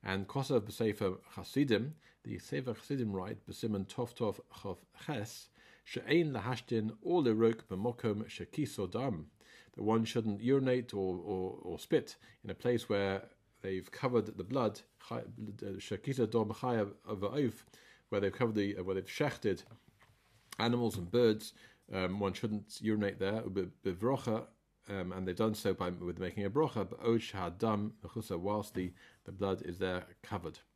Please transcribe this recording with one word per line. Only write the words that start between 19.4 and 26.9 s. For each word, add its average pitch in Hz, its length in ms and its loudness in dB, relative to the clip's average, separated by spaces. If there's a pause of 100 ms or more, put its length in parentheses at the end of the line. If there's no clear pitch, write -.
animals 117 360 2
and 87 140 -6
birds. 113 420 6 (400)
Um, 95 280 0
one 98 120 2
shouldn't 107 480 -4
urinate 107 380 0
there, 104 240 0
be-, 95 280 -2 (140)
bevrocha, 110 600 0 (440)
um, 92 240 -4
and 92 140 -4
they've 90 100 -2
done 110 180 2
so 98 200 0
by, 90 160 -2
with 87 280 -6
making 92 260 -4
a 101 60 0
brocha, 120 380 0
but - 160 -12